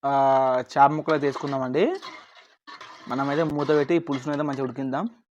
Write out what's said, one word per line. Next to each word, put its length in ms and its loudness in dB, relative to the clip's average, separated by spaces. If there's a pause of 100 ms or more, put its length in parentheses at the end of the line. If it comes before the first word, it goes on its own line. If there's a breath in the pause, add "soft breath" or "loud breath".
ఆ, 20 0 (600)
చేప 240 6
ముక్కలు 200 0
అయితే 120 0
వేసుకుందామండి. 560 -2 (1300)
మనమైతే 320 0 (120)
మూత 140 -2 (100)
పెట్టి 200 0
ఈ 80 -6
పులుసును 260 -4
అయితే 140 -2
మంచిగా 200 -4
ఉడికిద్దాం. 380 -4 (280)